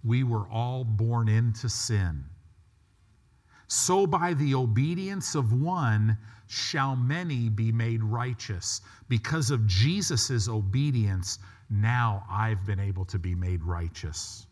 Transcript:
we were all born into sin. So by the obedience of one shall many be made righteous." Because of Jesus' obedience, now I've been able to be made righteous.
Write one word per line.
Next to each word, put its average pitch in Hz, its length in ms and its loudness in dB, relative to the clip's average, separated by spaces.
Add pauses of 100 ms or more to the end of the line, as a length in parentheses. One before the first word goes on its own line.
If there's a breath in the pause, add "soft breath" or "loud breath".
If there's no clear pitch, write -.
we 120 200 2
were 113 260 0
all 123 340 -4
born 113 460 0
into 110 400 2
sin. 87 560 -2 (1400 soft breath)
So 185 400 2
by 175 260 2
the 139 220 2
obedience 160 800 0
of 117 180 2
one 123 640 2 (300 loud breath)
shall 135 480 -2
many 127 540 0
be 113 220 0
made 113 320 0
righteous." 113 760 -4 (260 loud breath)
Because 139 440 0
of 110 160 2
Jesus' 123 800 2
obedience, 107 920 0 (320 loud breath)
now 107 600 2
I've 104 360 0
been 101 140 -2
able 95 260 -2
to 98 140 -4
be 90 160 -2
made 90 280 -2
righteous. 82 880 -6